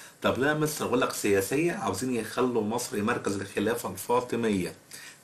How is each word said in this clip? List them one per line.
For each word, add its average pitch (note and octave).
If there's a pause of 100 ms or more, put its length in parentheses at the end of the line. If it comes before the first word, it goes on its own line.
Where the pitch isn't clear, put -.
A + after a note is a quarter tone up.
(220)
طب G2
ليه C3+
يا D3+
مستر D3+
أقول A#2
لك B2+
سياسية؟ A#2
عاوزين A2
يخلوا A#2+
مصر G#2
مركز G#2+
الخلافة G#2+
الفاطمية. A2+ (500)